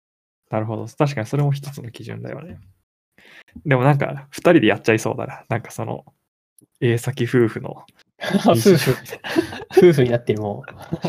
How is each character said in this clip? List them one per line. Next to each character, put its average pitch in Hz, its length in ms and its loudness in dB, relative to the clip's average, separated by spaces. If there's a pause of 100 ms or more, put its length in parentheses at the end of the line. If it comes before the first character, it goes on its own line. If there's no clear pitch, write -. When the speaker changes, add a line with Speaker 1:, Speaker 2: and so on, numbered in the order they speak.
(520)
Speaker 1:
な 110 80 -2
る 110 60 -4
ほ 110 120 -6
ど。 107 100 -10
確 139 280 -2
か 110 60 -6
に 110 60 -6
そ 139 100 -4
れ 143 60 2
も 143 80 0
一 139 200 -8
つ - 100 -14
の 117 100 -16
基 - 120 -18
準 113 180 -12
だ 120 100 -12
よ 117 100 -14
ね。 180 180 -18 (1040)
で 139 100 2
も 123 80 0
な 143 100 6
ん 139 40 2
か、 - 320 -6
二 - 120 -16 (100)
人 170 100 6
で 107 60 4
や 101 100 2
っ - 40 -14
ち - 80 -2
ゃ 113 40 6
い 110 60 2
そ 113 140 -4
う 117 40 -8
だ 113 80 -8
な。 - 220 -16
な 117 100 -4
ん 113 40 -6
か - 100 -18
そ 113 140 -10
の、 117 200 -12 (760)
A 117 160 2
先 120 280 -4
夫 120 220 2
婦 110 140 -6
の - 240 -14 (340)
Speaker 2:
<laughs> - 0 -
夫 - 360 2
婦。 - 0 -
Speaker 1:
日 165 220 6
常 - 140 0
み - 160 -4
た - 80 -14
い - 60 -20
な。 - 680 2
Speaker 2:
夫 170 40 4
婦 135 100 4
に 120 60 2
な 120 80 2
っ 120 60 -4
て 117 100 -2
る、 107 80 -4
も 104 260 -6
う。 - 40 -18
<laughs> - 20 -18
い - 20 -20 (340)